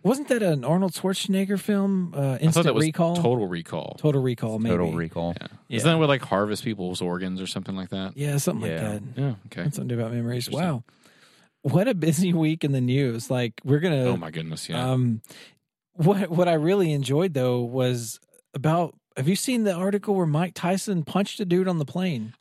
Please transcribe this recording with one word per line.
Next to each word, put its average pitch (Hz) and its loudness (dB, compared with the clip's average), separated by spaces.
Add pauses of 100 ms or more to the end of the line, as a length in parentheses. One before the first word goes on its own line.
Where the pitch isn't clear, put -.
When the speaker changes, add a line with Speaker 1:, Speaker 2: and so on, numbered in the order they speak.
Speaker 1:
Wasn't 269 0
that 240 2
an 151 0
Arnold 175 2
Schwarzenegger 190 -2
film? 196 0
Uh, - -6
Speaker 2:
I 143 0 (120)
thought 127 -6
Speaker 1:
Instant 160 6
Speaker 2:
that 131 4
was 131 4
Speaker 1:
Recall? 165 0
Speaker 2:
Total 123 2
Recall. 85 -6
Speaker 1:
Total 143 2
Recall, 117 -2
maybe. 113 2
Speaker 3:
Total 87 2
Recall. 85 -4
Speaker 2:
Yeah. - -14 (220)
Speaker 1:
Yeah. 120 -2
Speaker 2:
Isn't 123 2
that 160 4
where, 156 4
like, 131 2
harvest 101 -2
people's 92 -4
organs 92 -4
or 92 -8
something 95 -8
like 92 -8
that? 95 -8
Speaker 1:
Yeah, 143 -2
something 139 -2
Speaker 3:
Yeah. - -4
Speaker 1:
like 104 -8
that. 127 -4
Speaker 2:
Yeah, 139 -2 (180)
okay. - -10
Speaker 1:
That's 147 -2
something 127 -4
about 117 -4
memories. 120 -4
Speaker 2:
Interesting. 165 -2
Speaker 1:
Wow. 127 -4 (760)
What 175 2
a 247 2
busy 165 2
week 160 2
in 143 2
the 131 2
news. 123 0
Like, 120 -2
we're 143 4
gonna 151 2
Speaker 2:
Oh, 95 2
my 82 -6
goodness, 80 -8
yeah. 85 -2
Speaker 1:
um, 123 2 (720)
what, 185 2
what 175 2
I 175 4
really 165 4
enjoyed, 143 0
though, 127 2
was 120 -2 (340)
about, 156 0 (240)
have 135 0
you 196 4
seen 240 0
the 196 2
article 196 0
where 185 2
Mike 165 0
Tyson 185 -2
punched 185 -2
a 208 -2
dude 185 2
on 175 0
the 143 0
plane? 131 -4